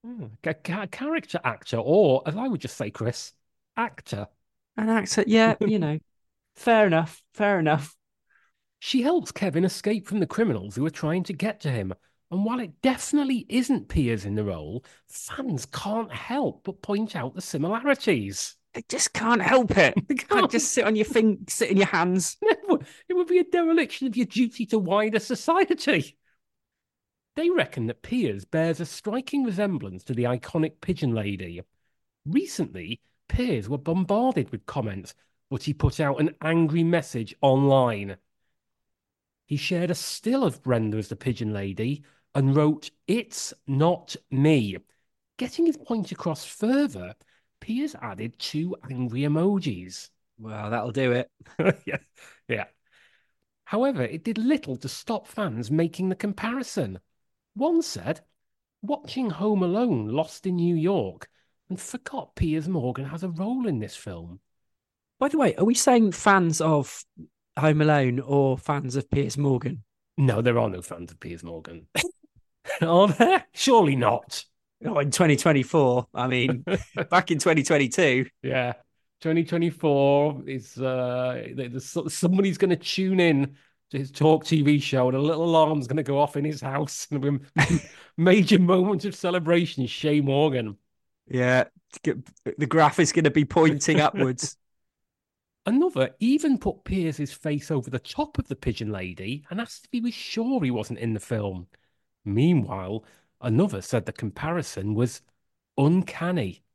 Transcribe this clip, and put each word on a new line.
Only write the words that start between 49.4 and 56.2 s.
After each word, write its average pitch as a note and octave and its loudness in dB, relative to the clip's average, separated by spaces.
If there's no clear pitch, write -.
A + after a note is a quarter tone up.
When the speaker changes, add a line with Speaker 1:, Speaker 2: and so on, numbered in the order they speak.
Speaker 2:
Well, G#2+ -10
that'll A#2 -2
do B2+ 0
it. B2 0
Speaker 1:
<laughs> E3 2
Yeah, C#3 -8
yeah. G#2+ -4
However, A3+ 0
it D#3+ -6
did A3 -4
little A3 -2
to C3+ -10
stop - -8
fans A#2+ -6
making E3+ 0
the F#3 -2
comparison. G#3 -6